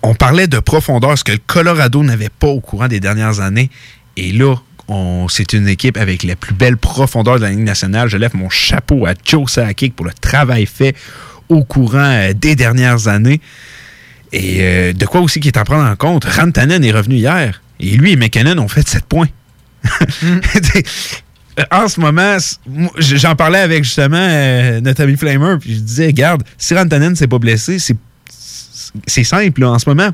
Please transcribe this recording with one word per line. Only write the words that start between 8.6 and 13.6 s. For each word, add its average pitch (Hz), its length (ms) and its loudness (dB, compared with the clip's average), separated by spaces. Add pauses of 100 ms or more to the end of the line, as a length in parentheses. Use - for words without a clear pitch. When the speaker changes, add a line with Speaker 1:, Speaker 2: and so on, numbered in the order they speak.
Speaker 1:
à 87 80 -2 (100)
Joe 143 260 0
Sakic 117 460 -2
pour - 100 -8
le 87 60 -8
travail 123 540 0
fait 135 280 -2 (540)
au 156 160 4
courant, 127 340 0
euh, 120 340 2
des 151 220 0
dernières 120 540 2
années. 113 320 2 (920)